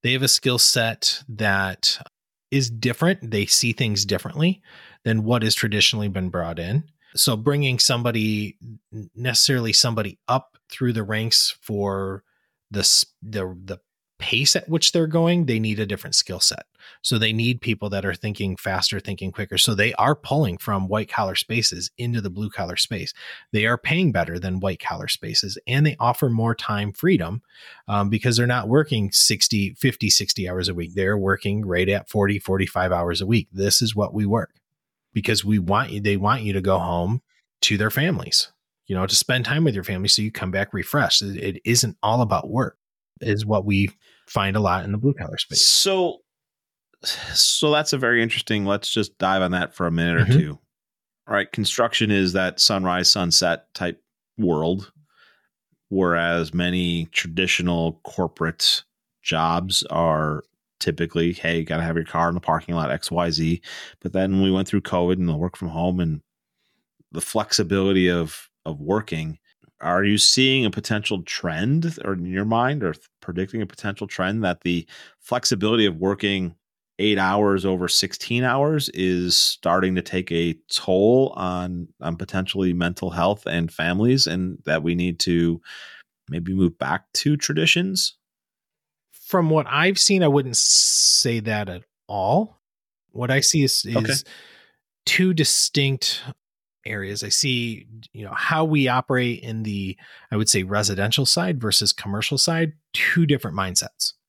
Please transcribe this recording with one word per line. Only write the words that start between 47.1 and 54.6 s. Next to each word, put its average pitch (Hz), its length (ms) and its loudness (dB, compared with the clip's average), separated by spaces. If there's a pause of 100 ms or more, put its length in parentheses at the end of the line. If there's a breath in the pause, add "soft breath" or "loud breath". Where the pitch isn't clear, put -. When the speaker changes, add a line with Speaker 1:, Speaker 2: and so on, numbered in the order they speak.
Speaker 2:
that's 151 240 0
a 139 40 -2
very 117 240 2
interesting, 107 440 -2
let's 101 260 -2
just 107 240 -2
dive 95 240 0
on 90 120 0
that 90 220 -2
for 87 120 -2
a 82 40 0
minute 82 300 2
or - 60 4
Speaker 1:
Mm-hmm. 123 120 6
Speaker 2:
two. 76 200 0 (680)
All 107 80 -4
right. 98 160 -2
Construction 113 600 0
is 95 240 2
that 92 260 -2
sunrise, 92 500 2
sunset 87 600 0
type 87 300 -6 (340)
world, 87 560 0 (960 soft breath)